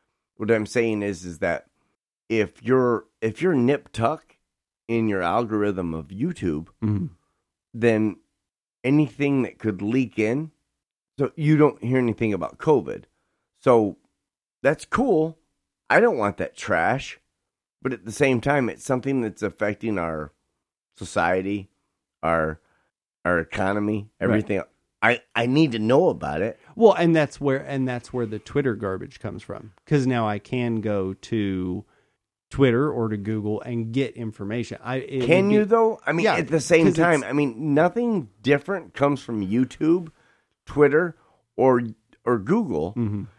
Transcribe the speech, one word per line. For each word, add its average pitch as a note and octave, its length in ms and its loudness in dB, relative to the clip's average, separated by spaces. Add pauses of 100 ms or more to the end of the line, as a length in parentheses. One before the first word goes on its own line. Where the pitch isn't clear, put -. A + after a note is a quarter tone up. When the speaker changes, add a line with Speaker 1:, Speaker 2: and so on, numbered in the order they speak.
(360)
Speaker 1:
What G#2+ 140 -4
I'm G#2+ 160 0
saying A2+ 360 -2
is, F#2 220 -6
is E2+ 140 -12
that F2 280 -4 (640)
if G#2+ 340 -2
you're, B2 440 0 (140)
if A2 220 -4
you're F3+ 120 2
nip C3+ 380 0
tuck B2 440 -4 (520)
in A2+ 200 0
your F#2+ 140 -2
algorithm G2+ 720 -2
of D2+ 140 -10
YouTube, F#2+ 600 -4 (140)
Speaker 2:
Mm-hmm. G#2 240 0 (680)
Speaker 1:
then A2 420 0 (680)
anything C#3 580 0
that - 160 -8
could G2 240 -4
leak A#2 360 -2
in, C3 320 -2 (680)
so C#3 180 -2
you D3+ 200 4
don't D3 260 4
hear B2+ 160 0
anything A2+ 340 0
about E2+ 260 -6
covid. A2 460 0 (560)
So A2+ 360 4 (680)
that's D3 220 0
cool. E3 540 -2 (500)
I D3+ 120 4
don't G#3+ 180 2
want G2+ 200 -2
that - 180 -6
trash. G2+ 600 -2 (640)
But C3 120 -4
at A2 120 -12
the G#2+ 80 -12
same C3 280 2
time, C#3 280 0
it's - 160 -10
something C3 380 -2
that's G#2+ 200 -6
affecting G#2 560 -4
our D#2+ 340 -6 (640)
society, F#2+ 720 -2 (540)
our, D#2+ 380 0 (640)
our F2 140 2
economy, G#2 720 -2 (120)
Speaker 2:
Right. - 60 -4
Speaker 1:
everything. G#2 360 0 (420)
I, A#2 160 2 (140)
I A#2+ 120 0
need C#3 260 4
to A2+ 80 -4
know C3+ 300 4
about D#2 320 -4
it. A2 180 -6 (160)
Speaker 2:
Well, A3 160 8
and E3+ 220 4
that's D3+ 260 0
where, C#3 180 0
and C3+ 300 -4
that's B2 240 -10
where A#2+ 140 -4
the G#2+ 120 -8
Twitter C3+ 380 -2
garbage F#2 420 -8
comes - 240 -12
from. G#2 300 -16 (120)
'Cause C#3 220 2
now A#2+ 220 0
I G#2 100 -4
can A#2 420 -4
go G2+ 340 -2
to F#2+ 720 -4 (640)
Twitter C3+ 420 2
or A2+ 160 -2
to G#2+ 80 -4
Google G#2 460 -4
and A#2 300 -6
get C3+ 220 -2
information. A2 680 -8
I, B2+ 160 -6
it C3 280 -6
Speaker 1:
Can F#3 200 6
Speaker 2:
would - 40 2
be G#3 60 4
Speaker 1:
you, G#3+ 80 6
though? A3 420 2
I C#3+ 60 0
mean, F#3 120 0
Speaker 2:
Yeah, G3 120 4
Speaker 1:
at - 120 -2
the D#3 120 2
same D#3+ 260 6
Speaker 2:
'cause E3+ 80 4
Speaker 1:
time, D#3+ 280 4
Speaker 2:
it's - 80 -6
Speaker 1:
I - 20 -6
mean, C#3+ 420 0
nothing F3+ 540 2 (140)
different C#3+ 520 -2
comes C#3+ 280 0
from A2 220 -4
YouTube, D3+ 680 0 (540)
Twitter, D3 500 2 (400)
or, B2+ 260 4 (420)
or A#2+ 140 0
Google. G2+ 580 -2
Speaker 2:
Mm-hmm. G#2 280 -4 (140)